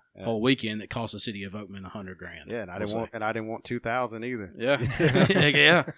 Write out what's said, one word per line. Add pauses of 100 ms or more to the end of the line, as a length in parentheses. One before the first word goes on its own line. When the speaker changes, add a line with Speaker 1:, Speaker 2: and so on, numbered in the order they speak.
(180)
Speaker 1:
yeah.
Speaker 2:
whole
weekend
that
costs
the
city
of
Oatman
a
hundred
grand.
Speaker 1:
Yeah,
and
I
Speaker 2:
We'll
Speaker 1:
didn't
want,
Speaker 2:
say.
Speaker 1:
and
I
didn't
want
two
thousand
either.
Speaker 2:
Yeah.
Speaker 1:
<laughs>
Speaker 2:
<laughs>
Heck
yeah. (140)